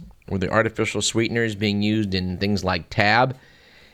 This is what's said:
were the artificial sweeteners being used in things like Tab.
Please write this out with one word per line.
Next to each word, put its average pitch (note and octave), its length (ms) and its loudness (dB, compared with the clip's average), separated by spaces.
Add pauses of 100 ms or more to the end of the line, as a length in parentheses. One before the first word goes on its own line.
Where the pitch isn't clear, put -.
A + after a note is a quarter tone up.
(280)
were F#2+ 100 -4
the F2+ 120 -2
artificial A2 520 0
sweeteners A2+ 540 0
being G2+ 260 0
used G#2+ 320 0
in F#2 260 -2
things G2 240 0
like F2+ 260 -2
Tab. A#2 480 2 (560)